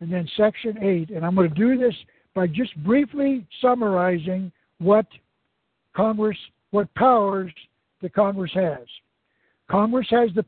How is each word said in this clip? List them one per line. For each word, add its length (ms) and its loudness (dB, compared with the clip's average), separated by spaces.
and 100 -8
then 240 -4
Section 480 -2
eight. 260 0
And 160 -6
I'm 100 0
gonna 140 4
do 280 2
this 180 0
by 140 0
just 360 -4
briefly 600 0
summarizing 880 0
what 260 2
Congress, 420 0
what 240 -2
powers 580 2
the 80 -8
Congress 440 -2
has. 320 -2
Congress 400 0
has 260 2
the 120 -2